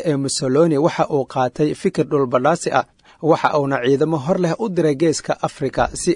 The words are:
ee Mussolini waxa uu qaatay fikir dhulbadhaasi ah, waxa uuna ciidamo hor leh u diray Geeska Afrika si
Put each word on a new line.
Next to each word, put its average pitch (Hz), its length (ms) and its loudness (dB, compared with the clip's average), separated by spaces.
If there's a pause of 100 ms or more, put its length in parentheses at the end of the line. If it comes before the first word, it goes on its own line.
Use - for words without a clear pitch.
ee 151 100 0
Mussolini 139 600 2
waxa 156 320 0
uu 139 160 0
qaatay 139 480 -2
fikir 170 340 -2
dhulbadhaasi 139 640 0
ah, 151 140 0 (360)
waxa 151 380 2
uuna 139 260 0
ciidamo 151 320 2
hor 165 220 -2
leh 165 200 0
u 220 100 -4
diray 156 260 0
Geeska 151 460 -2
Afrika 135 520 -2
si - 220 -4